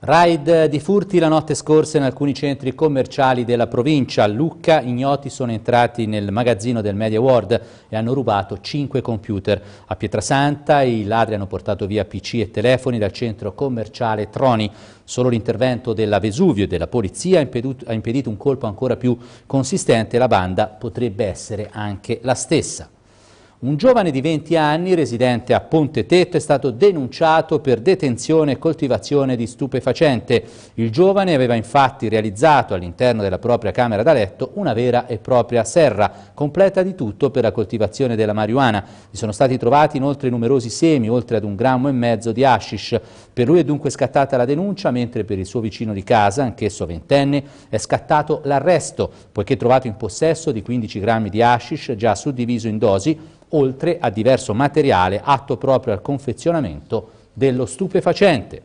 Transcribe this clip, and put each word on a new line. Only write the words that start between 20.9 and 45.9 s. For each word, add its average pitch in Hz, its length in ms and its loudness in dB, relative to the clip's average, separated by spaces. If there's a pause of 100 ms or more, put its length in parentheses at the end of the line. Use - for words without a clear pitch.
essere 101 480 -8
anche 104 500 -8
la 127 140 -2
stessa. - 520 -4 (720)
Un 135 140 -2
giovane 202 380 2
di 135 80 -2
venti 156 340 -2
anni, 160 400 2
residente 123 580 0
a 110 60 4
Ponte 143 480 0
Tetto, 175 300 2
è 143 40 2
stato 135 300 0
denunciato 160 880 2
per 120 220 0
detenzione 156 720 2
e 120 60 -4
coltivazione 139 760 0
di 117 140 -4
stupefacente. 127 960 0 (300)
Il 113 180 -2
giovane 185 420 4
aveva 127 220 2
infatti 120 520 0
realizzato 110 640 2
all'interno 107 460 0
della 95 200 -2
propria 110 320 0
camera 113 320 0
da 160 80 4
letto 127 420 -2
una 180 200 -2
vera 120 340 0
e 113 100 -6
propria 120 460 0
serra, 104 720 0
completa 185 500 2
di 185 100 -6
tutto 127 380 -2
per 127 100 0
la 113 80 2
coltivazione 113 640 -2
della 107 180 0
marijuana. 107 520 2 (260)
Vi - 60 -18
sono 107 160 -6
stati 127 260 0
trovati 147 380 4
inoltre 139 340 -2
numerosi 120 400 0
semi, 139 400 2
oltre 117 280 0
ad 101 40 -2
un 104 140 -6
grammo 127 320 2
e 143 40 0
mezzo 117 380 0
di 117 140 0
hashish. 113 560 0 (320)
Per 120 120 0
lui 151 140 4
è 165 60 4
dunque 143 260 -2
scattata 135 460 0
la 123 80 2
denuncia, 156 480 -2
mentre 120 320 -4
per 98 120 -4
il 95 100 -4
suo - 120 -6
vicino 110 340 -6